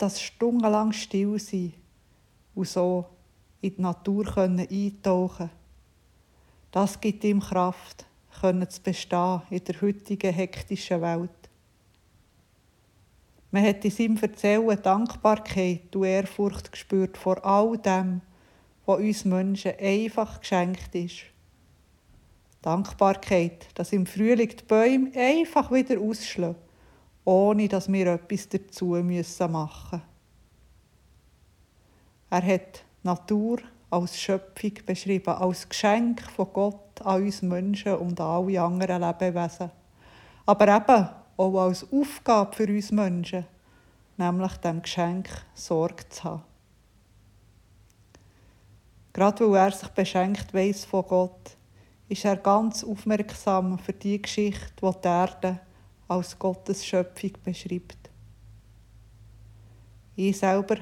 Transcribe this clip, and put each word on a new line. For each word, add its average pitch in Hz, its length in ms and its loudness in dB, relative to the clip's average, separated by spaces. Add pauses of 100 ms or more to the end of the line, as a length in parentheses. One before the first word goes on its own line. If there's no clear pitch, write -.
das 196 200 -2
stundenlang 220 720 0
still 202 480 -2
sein 180 340 -6 (840)
und 190 120 -4
so 180 380 0 (560)
in 196 140 -4
die 185 60 -4
Natur 196 440 -2
können 185 420 0
eintauchen. 185 840 -2 (1200)
Das 196 280 0
gibt 208 240 -4
ihm 202 180 2
Kraft, - 640 -4 (340)
können 185 260 2
zu - 140 -16
bestehen 180 680 -2
in 180 120 -6
der - 180 -6
heutigen 202 520 -2
hektischen 185 680 -4
Welt. 170 280 -2 (2250)
Man 202 120 4
hat 208 220 2
in 202 60 2
seinem 220 260 0
Erzählen 214 640 2
Dankbarkeit 196 1120 0
und 190 100 0
Ehrfurcht 196 640 -2
gespürt 190 480 -2
vor 185 260 0
all 208 320 4
dem, 185 440 0 (640)
was 196 120 4
uns 208 260 -2
Menschen 190 540 0
einfach 214 600 -2
geschenkt 180 560 -2
ist. 175 300 -6 (1400)
Dankbarkeit, 190 1120 0
dass 175 160 -6
im 190 140 2
Frühling 220 440 2
die - 140 -20
Bäume 262 520 4
einfach 285 560 2
wieder 254 280 2
ausschlagen, 190 560 -4 (720)
ohne 202 420 4
dass 190 240 0
wir 190 160 2
etwas 175 400 -2
dazu - 380 -6
müssen 175 640 -2
machen. 151 500 -6 (2250)
Er 180 140 0
hat 185 400 0 (200)
Natur 208 560 -2 (300)
als 175 300 -2
Schöpfung 196 540 -4 (120)
beschrieben, 185 440 -4
als 180 380 -2
Geschenk 233 540 0
von - 300 -4
Gott 202 520 -4
an 190 200 2
uns 202 180 -4
Menschen 190 540 -2
und 175 240 -4
an 160 80 -2
alle 180 340 0
anderen 180 420 0
Lebewesen. 170 640 -4 (760)
Aber 208 220 6
eben 214 420 6 (260)
auch 190 240 2
als 185 320 0
Aufgabe 233 640 2
für 220 120 0
uns 208 240 -2
Menschen, 180 540 -2 (720)
nämlich 180 400 0
dem 165 240 -2
Geschenk 180 480 -4 (240)
Sorge 170 560 -4
zu - 140 -18
haben. 160 200 -8 (2750)
Gerade 208 400 2
weil 196 160 6
er 202 40 0
sich - 180 -12
beschenkt 190 640 -2
weiss 196 320 0
von 185 200 -2
Gott, 180 520 -2 (520)
ist 202 160 -4
er 196 100 4
ganz 214 480 2
aufmerksam 202 960 -2
für - 140 -8
die 202 280 -2
Geschichte, - 600 -4
die 190 100 2 (100)
die 185 60 0
Erde 180 520 0 (480)
als 180 300 -4
Gottes 190 480 -4
Schöpfung 185 480 -2 (100)
beschreibt. - 640 -8 (2000)
Ich 196 220 0
selber 196 440 2